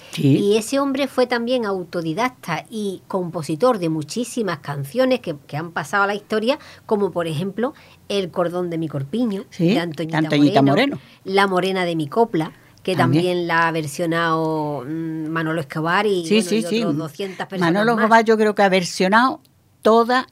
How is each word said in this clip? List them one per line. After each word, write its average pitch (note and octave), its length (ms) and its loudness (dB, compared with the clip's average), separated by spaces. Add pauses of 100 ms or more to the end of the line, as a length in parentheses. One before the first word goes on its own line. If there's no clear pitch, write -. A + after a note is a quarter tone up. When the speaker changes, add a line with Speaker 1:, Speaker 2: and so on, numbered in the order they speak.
(120)
Speaker 1:
Sí. C#3 260 4
Speaker 2:
y G3+ 200 4
ese A3+ 220 -2
hombre C#4 280 0
fue B3+ 180 0
también A#3+ 400 -2
autodidacta F3+ 1040 -4
y G3+ 380 -6
compositor F3+ 720 -2
de E3 100 -2
muchísimas E3+ 680 -4
canciones A#3 600 -2
que, E3+ 160 -8 (120)
que C#3+ 100 -8
han E3+ 140 -8
pasado G3 320 -2
a G3 40 2
la G3+ 80 -2
historia, A3 440 -2 (260)
como G3+ 260 0
por F3 160 -2
ejemplo F#3+ 460 -4 (340)
El G3 240 -2
cordón F3 380 -2
de E3 80 -4
mi D#3+ 100 -4
corpiño, G3 640 -4
Speaker 1:
Sí, E3+ 240 2
Speaker 2:
de F3 60 2
Antoñita D#3+ 420 -4
Speaker 1:
de D#3 60 2
Antoñita C#3+ 340 4
Speaker 2:
Moreno, E3 360 2
Speaker 1:
Moreno. - 20 -16 (260)
Speaker 2:
La G3 220 4
morena F#3 380 0
de E3+ 100 -2
mi D3+ 120 -2
copla, G3+ 440 0 (300)
que F#3 140 -2
Speaker 1:
También. C#3+ 300 4
Speaker 2:
también F3+ 220 -2
la E3 200 2
ha D#3+ 40 0
versionado, D#3+ 1160 -2
mm, D#3+ 400 -6
Manolo D#3+ 320 -2
Escobar E3+ 480 -2
y, F3+ 180 -2
Speaker 1:
Sí, F#3 100 2
Speaker 2:
bueno, G3 140 2
Speaker 1:
sí, G3+ 60 0
Speaker 2:
y A3+ 80 0
Speaker 1:
sí. G#3 160 -2
Speaker 2:
otros D#3+ 180 -2
doscientas F#3 500 -8
personas F3+ 260 0
Speaker 1:
Manolo A3 220 2
Speaker 2:
más. A3+ 100 0
Speaker 1:
Escobar A3+ 200 6
yo A3 120 4
creo G#3+ 180 2
que G#3 80 4
ha G3 60 4
versionado F#3+ 720 2 (420)
todas A#3 480 4